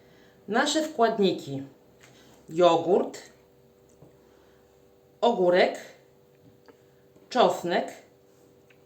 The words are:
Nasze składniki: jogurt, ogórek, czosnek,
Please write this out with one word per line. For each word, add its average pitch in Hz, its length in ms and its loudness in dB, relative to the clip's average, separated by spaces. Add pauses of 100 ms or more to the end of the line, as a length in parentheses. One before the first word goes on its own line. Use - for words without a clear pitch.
(500)
Nasze 294 400 -2
składniki: 180 760 -2 (840)
jogurt, 170 680 2 (2000)
ogórek, 185 580 2 (1500)
czosnek, 202 640 0 (920)